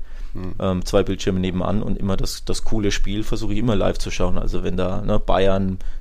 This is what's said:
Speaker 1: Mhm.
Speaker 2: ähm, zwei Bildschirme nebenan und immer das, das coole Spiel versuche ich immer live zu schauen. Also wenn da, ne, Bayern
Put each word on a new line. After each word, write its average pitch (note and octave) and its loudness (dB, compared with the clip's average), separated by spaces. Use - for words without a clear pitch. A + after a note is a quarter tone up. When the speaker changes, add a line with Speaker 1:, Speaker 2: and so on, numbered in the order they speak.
Speaker 1:
Mhm. F#2 -6
Speaker 2:
ähm, F#2 -2
zwei G2 4
Bildschirme F#2 -2
nebenan F#2 0
und G2 -2
immer F#2+ 0
das, - -2
das - 0
coole G#2 2
Spiel G#2 2
versuche A2 0
ich G#2 0
immer A2+ 2
live F#2+ 2
zu - -4
schauen. F#2 2
Also F2+ 0
wenn F2+ -2
da, F#2 0
ne, G#2 0
Bayern F#2+ 2